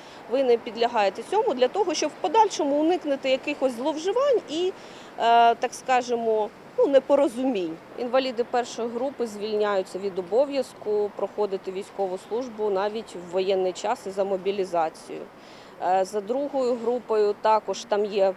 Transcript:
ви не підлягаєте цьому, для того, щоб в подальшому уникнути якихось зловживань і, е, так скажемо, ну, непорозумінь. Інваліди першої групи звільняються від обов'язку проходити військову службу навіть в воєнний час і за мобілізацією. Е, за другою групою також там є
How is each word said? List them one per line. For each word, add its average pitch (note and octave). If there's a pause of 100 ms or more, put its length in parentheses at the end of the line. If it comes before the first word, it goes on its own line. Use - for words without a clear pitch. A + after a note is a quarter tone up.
(300)
ви C4+
не A#3+
підлягаєте A3+
цьому, G#4
для B3
того, F4+
щоб -
в -
подальшому D#4+
уникнути D4+
якихось C4
зловживань F4 (100)
і, E4+
е, F#4+ (840)
так A#3+
скажемо, A#3 (280)
ну, B4
непорозумінь. C4 (220)
Інваліди B3
першої A#3+
групи A#3+
звільняються G#3
від F#3+
обов'язку G#3+
проходити G3
військову F#3+ (100)
службу G#3+
навіть G#3
в F3
воєнний F#3
час G#3+
і G3
за F#3+
мобілізацією. F#3 (580)
Е, F#3+
за G#3
другою C4
групою A3
також G#3+
там G#3+
є G3